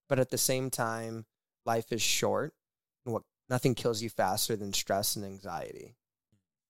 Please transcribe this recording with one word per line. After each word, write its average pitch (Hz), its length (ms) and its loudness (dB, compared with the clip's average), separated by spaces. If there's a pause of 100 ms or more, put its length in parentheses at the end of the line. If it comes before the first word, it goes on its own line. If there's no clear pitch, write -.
But 131 100 4
at 127 120 4
the 123 60 -2
same 131 320 0
time, 113 560 -4 (400)
life 117 280 0
is 110 80 0
short, 107 520 2 (520)
and 120 80 -4
what, 101 100 -4 (240)
nothing 127 280 2
kills 113 260 0
you 113 80 -4
faster 107 480 0
than 101 160 -6
stress - 420 0
and 107 80 -6
anxiety. 95 720 -10 (760)